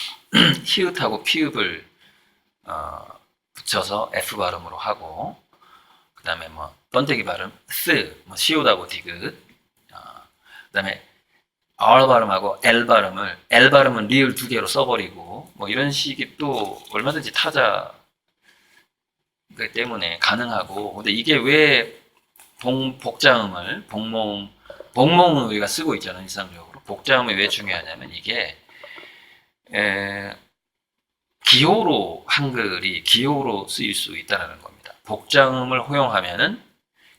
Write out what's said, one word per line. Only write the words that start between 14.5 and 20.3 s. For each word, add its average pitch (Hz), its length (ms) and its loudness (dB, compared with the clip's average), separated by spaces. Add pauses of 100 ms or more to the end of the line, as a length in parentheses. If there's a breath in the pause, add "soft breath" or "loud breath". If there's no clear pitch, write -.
써버리고, 117 880 -4
뭐 104 140 -8
이런 135 240 0
식이 - 460 -6
또 120 440 -4 (100)
얼마든지 127 400 -4
타자 117 600 0 (1600 soft breath)
그 113 160 -6
때문에 107 460 -4
가능하고. 104 760 -2